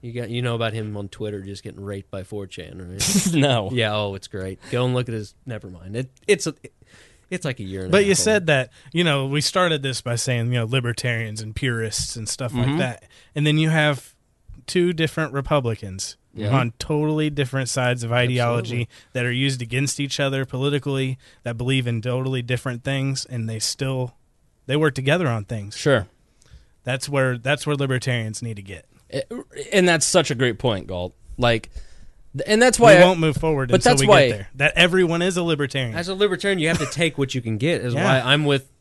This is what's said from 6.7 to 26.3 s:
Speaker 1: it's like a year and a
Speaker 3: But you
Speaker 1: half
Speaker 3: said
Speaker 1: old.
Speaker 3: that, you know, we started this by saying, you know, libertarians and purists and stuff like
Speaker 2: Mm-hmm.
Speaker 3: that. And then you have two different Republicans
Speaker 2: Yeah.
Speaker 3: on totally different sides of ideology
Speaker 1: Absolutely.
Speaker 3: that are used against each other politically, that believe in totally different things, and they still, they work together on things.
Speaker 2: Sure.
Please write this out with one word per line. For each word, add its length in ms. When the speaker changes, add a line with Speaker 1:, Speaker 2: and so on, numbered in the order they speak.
Speaker 1:
it's 140
like 140
a 60
year 160
and 80
a 40
Speaker 3:
But 120
you 80
Speaker 1:
half 60
Speaker 3:
said 240
Speaker 1:
old. 40
Speaker 3:
that, 240
you 100
know, 240
we 140
started 420
this 180
by 140
saying, 380
you 80
know, 60
libertarians 760
and 140
purists 600
and 120
stuff 260
like 140
Speaker 2:
Mm-hmm. 100
Speaker 3:
that. 260
And 120
then 120
you 120
have 440
two 260
different 400
Republicans 840
Speaker 2:
Yeah. 240
Speaker 3:
on 220
totally 500
different 400
sides 360
of 80
ideology 720
Speaker 1:
Absolutely. 60
Speaker 3:
that 120
are 60
used 300
against 360
each 220
other 240
politically, 760
that 160
believe 300
in 140
totally 400
different 420
things, 400
and 240
they 100
still, 560
they 100
work 180
together 320
on 180
things. 320
Speaker 2:
Sure. 300